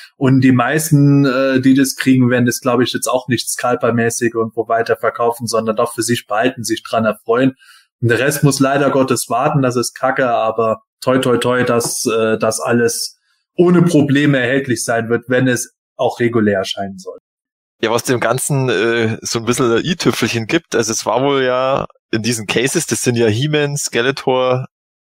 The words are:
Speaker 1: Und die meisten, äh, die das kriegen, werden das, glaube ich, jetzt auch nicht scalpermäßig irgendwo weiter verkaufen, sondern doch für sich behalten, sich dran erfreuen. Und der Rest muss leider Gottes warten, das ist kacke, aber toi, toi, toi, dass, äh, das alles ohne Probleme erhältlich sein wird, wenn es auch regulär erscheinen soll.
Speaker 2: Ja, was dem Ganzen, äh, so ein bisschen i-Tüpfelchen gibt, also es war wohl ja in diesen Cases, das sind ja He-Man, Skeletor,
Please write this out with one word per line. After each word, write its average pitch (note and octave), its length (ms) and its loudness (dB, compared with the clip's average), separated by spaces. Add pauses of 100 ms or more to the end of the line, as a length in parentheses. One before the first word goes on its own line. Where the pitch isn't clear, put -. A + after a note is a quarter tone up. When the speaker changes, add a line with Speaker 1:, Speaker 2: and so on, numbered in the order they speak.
(180)
Speaker 1:
Und C3+ 240 4
die B2+ 100 4
meisten, C#3+ 760 2
äh, C3 360 0
die C3 120 4
das C3+ 220 2
kriegen, C3 340 2
werden A#2+ 160 2
das, A#2+ 160 -2
glaube B2 220 0
ich, A2+ 100 -2
jetzt - 140 -4
auch B2 200 -2
nicht A#2 220 -4
scalpermäßig A#2+ 840 -2
irgendwo A2+ 320 -4
weiter A#2 300 0
verkaufen, A#2 500 -4
sondern A2 280 -2
doch A#2+ 200 -2
für A2+ 80 -4
sich A2+ 240 -2
behalten, A#2+ 360 -2
sich A2 200 -4
dran A2+ 220 -2
erfreuen. A#2+ 480 0 (480)
Und A#2+ 80 0
der A2+ 100 2
Rest D3 240 0
muss C#3+ 160 2
leider C#3 320 2
Gottes C3 380 0
warten, C#3 340 0
das B2 120 0
ist A#2+ 200 -2
kacke, C3 340 -2
aber A2 520 -2 (180)
toi, C3 200 0
toi, B2+ 180 2
toi, B2 260 0
dass, A#2 440 -2
äh, A2 320 0
das A2 200 -2
alles A#2+ 600 -2 (360)
ohne F3 280 4
Probleme C#3+ 560 2
erhältlich B2 440 -2
sein A2+ 260 -2
wird, A#2 180 -2
wenn B2+ 200 2
es - 280 -2 (200)
auch B2 240 -4
regulär A2+ 380 2
erscheinen G2 400 -6
soll. F#2 220 -16 (600)
Speaker 2:
Ja, A2 120 -2
was A#2 120 0
dem B2 160 0
Ganzen, C3 500 -2
äh, A2+ 520 0
so - 160 -6
ein A2+ 80 -6
bisschen A#2+ 400 0
i-Tüpfelchen A#2+ 640 -2
gibt, - 280 -4
also A2 160 0
es - 140 -6
war A2 160 0
wohl C#3 220 0
ja B2+ 420 0 (260)
in G#2+ 120 -2
diesen A2+ 240 -4
Cases, C3+ 400 -2
das - 140 -4
sind B2 140 0
ja A#2 120 2
He-Man, D3 500 0
Skeletor, B2+ 880 0 (380)